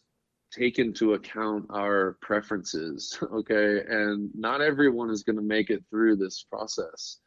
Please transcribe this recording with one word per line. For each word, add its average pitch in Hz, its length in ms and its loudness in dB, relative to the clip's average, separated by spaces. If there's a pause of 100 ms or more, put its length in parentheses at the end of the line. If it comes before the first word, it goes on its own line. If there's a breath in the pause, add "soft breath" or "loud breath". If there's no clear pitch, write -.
(520)
take 123 260 0
into 110 360 4
account 107 580 -2
our 101 500 0
preferences, 87 1040 -4
<laughs> - 80 -8
okay? 104 540 2
And 104 480 -2
not 113 260 -2
everyone 139 480 4
is 107 140 -4
gonna 107 180 0
make 107 300 0
it 92 180 -2
through 110 280 4
this 95 260 -4
process. - 840 -8